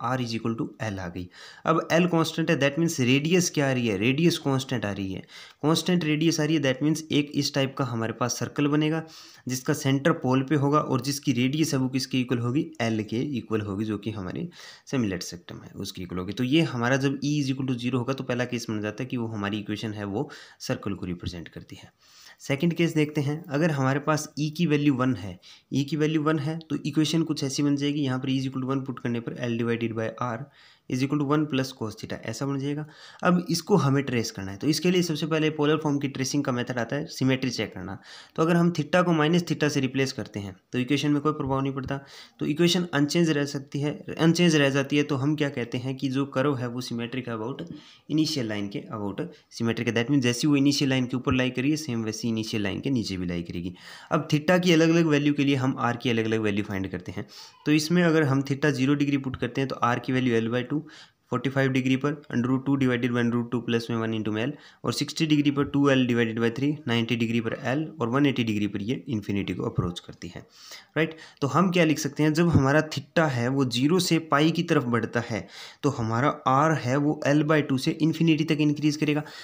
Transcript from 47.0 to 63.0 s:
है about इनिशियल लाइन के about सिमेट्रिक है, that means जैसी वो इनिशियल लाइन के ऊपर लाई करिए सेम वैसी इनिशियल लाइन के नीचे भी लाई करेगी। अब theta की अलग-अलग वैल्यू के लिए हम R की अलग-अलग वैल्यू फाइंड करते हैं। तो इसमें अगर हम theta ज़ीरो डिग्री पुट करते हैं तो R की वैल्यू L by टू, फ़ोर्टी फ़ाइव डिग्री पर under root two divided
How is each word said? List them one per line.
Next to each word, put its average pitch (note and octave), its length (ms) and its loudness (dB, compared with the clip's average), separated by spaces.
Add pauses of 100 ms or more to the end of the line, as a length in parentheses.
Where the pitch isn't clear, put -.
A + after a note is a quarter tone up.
है A#2 80 -4
about C3+ 300 -8 (440)
इनिशियल D3 380 0
लाइन G2+ 200 -4
के A#2+ 220 -8
about G2+ 360 -6 (240)
सिमेट्रिक A2+ 380 -2
है, A2 60 2
that A#2 160 0
means C#3+ 120 4
जैसी A#2+ 240 0
वो D3 100 4
इनिशियल C#3+ 340 2
लाइन C3 160 2
के B2+ 100 -4
ऊपर C3 180 0
लाई B2+ 180 2
करिए C3+ 260 0
सेम A#2 260 -4
वैसी A2 220 -6
इनिशियल A2 360 -2
लाइन F#2+ 180 -2
के C#3 100 -2
नीचे G2 260 -2
भी F2+ 100 -4
लाई F2 160 -2
करेगी। F2+ 320 -8 (380)
अब D#3 160 0
theta D#3 340 4
की F3 100 4
अलग-अलग E3 360 6
वैल्यू D3 260 4
के C#3+ 100 0
लिए C#3 120 2
हम C3 260 0
R A#2+ 140 0
की B2 140 -2
अलग-अलग A2+ 300 2
वैल्यू G#2 240 0
फाइंड G2 260 -4
करते F2+ 220 -8
हैं। G#2+ 140 -8 (400)
तो D3+ 60 4
इसमें D#3+ 320 4
अगर D#3+ 200 4
हम C3+ 200 2
theta C#3+ 260 0
ज़ीरो C3 240 2
डिग्री C#3+ 240 2
पुट C3+ 180 -6
करते B2 240 -4
हैं C3+ 80 0
तो - 180 -8
R A#2+ 140 2
की C3 120 -4
वैल्यू B2+ 280 2
L A2+ 140 -2
by B2 100 0
टू, D3 200 -4 (480)
फ़ोर्टी B2+ 180 -2
फ़ाइव C3+ 220 2
डिग्री C3 240 2
पर C#3+ 160 -2 (180)
under A#2+ 180 -2
root C3 160 0
two C#3 160 0
divided B2 320 0